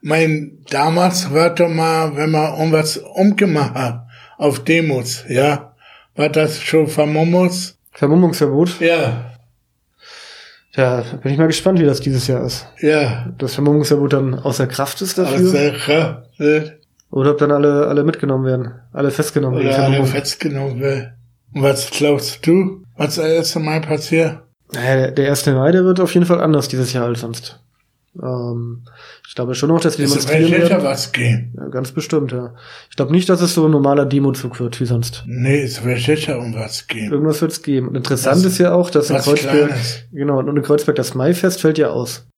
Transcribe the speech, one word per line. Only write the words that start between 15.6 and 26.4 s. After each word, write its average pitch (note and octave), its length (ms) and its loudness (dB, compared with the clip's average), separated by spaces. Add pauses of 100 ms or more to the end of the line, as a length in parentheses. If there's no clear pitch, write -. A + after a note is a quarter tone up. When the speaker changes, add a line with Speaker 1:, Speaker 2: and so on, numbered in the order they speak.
Speaker 1:
Kraft - 680 -2
wird. D3+ 380 0 (320)
Speaker 2:
Oder C3+ 220 2
ob D3 80 0
dann C#3+ 120 2
alle, C#3+ 360 2
alle D3 160 0
mitgenommen C#3 420 -2
werden, B2+ 280 -2 (180)
alle C#3 200 -2
festgenommen C3 480 -2
Speaker 1:
Oder C3+ 100 0
Speaker 2:
wegen C3+ 60 0
Speaker 1:
alle C3+ 180 2
Speaker 2:
Vermummung. C3+ 180 2
Speaker 1:
festgenommen C#3 680 -6
werden. C3 340 -4 (400)
Und C#3 100 -2
was C#3 260 2
glaubst - 560 -2
du, F#3 380 2 (140)
was D3+ 180 -4
das E3 100 -2
erste D#3+ 340 0
Mal D#3 220 -2
passiert? D#3+ 580 -2 (340)
Speaker 2:
Naja, B2+ 240 0
der, C3 140 0
der C3+ 140 0
erste C#3+ 300 0
Mai, C3+ 160 4
der F#3 140 4
wird F#3 160 2
auf E3+ 120 0
jeden F3 120 4
Fall F3 160 2